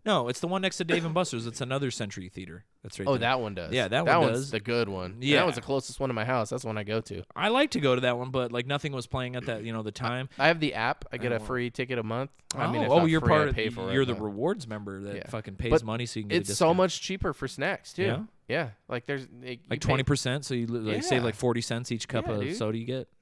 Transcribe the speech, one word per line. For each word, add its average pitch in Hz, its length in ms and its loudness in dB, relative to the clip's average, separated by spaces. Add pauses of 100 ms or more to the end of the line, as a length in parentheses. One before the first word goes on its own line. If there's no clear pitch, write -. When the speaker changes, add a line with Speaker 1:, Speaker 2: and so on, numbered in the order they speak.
Speaker 1:
No, 160 220 2
it's 127 100 -2
the - 80 -4
one 190 160 0
next 190 140 0
to 190 80 -2
Dave & 165 280 0
Buster's. 160 320 0
It's 117 160 -6
another 131 300 -2
Century 98 380 -6
Theater. - 360 -14 (200)
That's - 160 -10
right 98 80 -2
Speaker 2:
Oh, 139 40 6
Speaker 1:
there. 131 60 4 (120)
Speaker 2:
that 131 100 2
one 107 160 -4
does. 85 160 -6
Speaker 1:
Yeah, 113 160 2
that 131 160 2
Speaker 2:
That 165 160 6
Speaker 1:
one 143 80 6
Speaker 2:
one's 117 100 0
Speaker 1:
does. 139 140 -6
Speaker 2:
the 110 80 -2
good 117 280 2
one. 95 300 -6
Speaker 1:
Yeah. 139 200 4
Speaker 2:
That 170 80 6
one's 151 100 0
the 123 40 -8
closest 135 380 -4
one 135 100 0
to 127 60 -2
my 110 100 -2
house. 120 260 0
That's 127 140 -4
one 110 140 -4
I 104 60 -4
go 107 160 -2
to. 90 240 -8 (100)
Speaker 1:
I 190 140 0
like 262 240 2
to - 80 0
go 131 160 6
to 127 60 2
that 123 140 4
one, 127 140 -6
but, 127 220 0
like, 120 160 -2
nothing 143 240 -2
was 127 160 -6
playing 127 260 -4
at 123 120 -6
that, 110 180 -4
you 117 80 -4
know, 110 100 -4
the 107 80 -6
time. 127 380 -4 (100)
Speaker 2:
I 135 80 6
have 165 140 6
the 151 140 2
app. 117 360 0
I 139 60 -6
get 120 160 0
Speaker 1:
I 117 40 2
Speaker 2:
a - 40 2
Speaker 1:
don't 107 80 -10
Speaker 2:
free 123 220 0
ticket 127 280 -4
a 113 60 -2
month. 120 260 -4 (240)
I 135 120 -2
Speaker 1:
Oh, - 60 0
Speaker 2:
mean, 117 100 0
it's 113 100 4
Speaker 1:
oh, 160 80 8
Speaker 2:
not 175 60 6
Speaker 1:
you're 160 140 4
Speaker 2:
free. 120 80 4
Speaker 1:
part 151 200 6
Speaker 2:
I - 20 0
Speaker 1:
of, 127 60 0
Speaker 2:
pay 110 140 0
for 95 220 -4
Speaker 1:
you're 135 100 4
Speaker 2:
it, 131 40 2
Speaker 1:
the 120 80 0
Speaker 2:
but 107 80 -6
Speaker 1:
rewards 123 460 -2
member 101 340 -8
that 101 140 -8
Speaker 2:
Yeah. - 120 -10
Speaker 1:
fucking 107 280 -8
pays 117 140 0
Speaker 2:
But 156 120 6
Speaker 1:
money 117 240 -4
so 113 140 -6
you 107 40 -4
can 104 40 -10
get 165 80 2
a 180 60 4
Speaker 2:
it's 190 80 -6
so - 20 2 (140)
Speaker 1:
discount. 170 100 6
Speaker 2:
much 185 260 4
cheaper 185 300 -2
for 139 160 -6
snacks, 160 440 -4
too. - 120 -2
Speaker 1:
Yeah? 151 180 0 (260)
Speaker 2:
Yeah. 135 220 -2 (180)
Like, 120 180 -6
there's, 135 220 -4 (120)
like, - 20 -18
you 127 60 -12 (200)
Speaker 1:
Like, - 0 -
Speaker 2:
pay 123 80 -2
Speaker 1:
twenty 135 260 2
percent, 135 420 0
so 135 100 -4
you, 120 120 0
li-, 113 280 0
like, 104 100 -2
save, 127 160 4
Speaker 2:
Yeah. 117 60 2
Speaker 1:
like, 110 100 0
forty 120 240 2
cents 117 320 -4
each 113 160 -4
cup 113 180 -2
Speaker 2:
Yeah, 120 60 -2
Speaker 1:
of 104 80 0
Speaker 2:
dude. 160 160 -2
Speaker 1:
soda 110 220 -2
you 117 80 -6
get. 127 220 -6 (120)